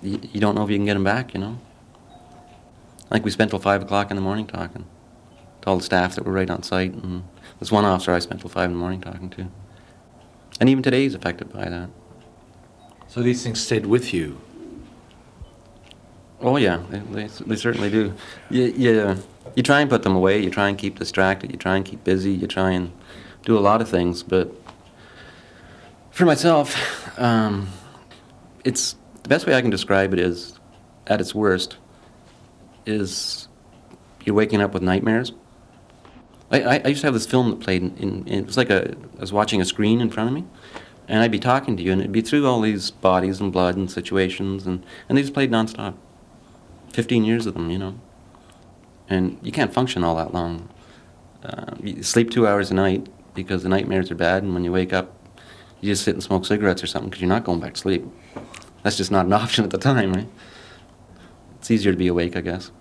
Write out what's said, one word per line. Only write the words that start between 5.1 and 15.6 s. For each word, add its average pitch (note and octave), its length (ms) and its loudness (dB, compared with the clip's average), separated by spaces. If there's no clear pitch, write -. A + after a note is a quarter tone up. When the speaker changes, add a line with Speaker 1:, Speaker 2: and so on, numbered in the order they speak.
Speaker 1:
to - 80 -4
all F#2+ 80 4
the F2 80 -2
staff F2+ 320 0
that - 80 -8
were G2 80 -4
right F#2+ 180 0
on F2 140 -4
site. F#2 280 -2
And F2+ 300 -10
this - 100 -8
one G#2 140 6
officer F#2 280 2
I F2 60 4
spent F2+ 220 -6
till F2 100 -14
five F2+ 140 -2
in F2+ 80 -2
the F2 80 -6
morning F2+ 200 -6
talking F#2 300 -12
to. F#2+ 160 -12
And A#2+ 100 4
even C3+ 140 4
today C3 200 2
he's C3+ 120 0
affected - 380 -8
by G2 160 -6
that. F2 200 -8
Speaker 2:
So - 160 -6
these B2 220 0
things A2+ 160 -6
stayed G#2+ 260 0
with B2 260 2
you? D#2 280 -4